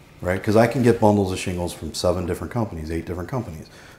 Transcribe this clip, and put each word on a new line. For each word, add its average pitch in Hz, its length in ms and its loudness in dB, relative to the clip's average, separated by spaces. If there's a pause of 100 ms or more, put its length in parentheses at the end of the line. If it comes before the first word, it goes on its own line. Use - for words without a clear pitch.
(220)
right? 90 200 -2
'Cause 104 140 2
I 113 120 8
can 127 140 0
get 117 180 4
bundles 104 320 4
of 92 80 -4
shingles 87 340 -4
from 78 200 -10
seven 87 320 0
different 87 280 -6
companies, 85 360 -4
eight 82 160 -4
different 87 240 -8
companies. 82 380 -8 (320)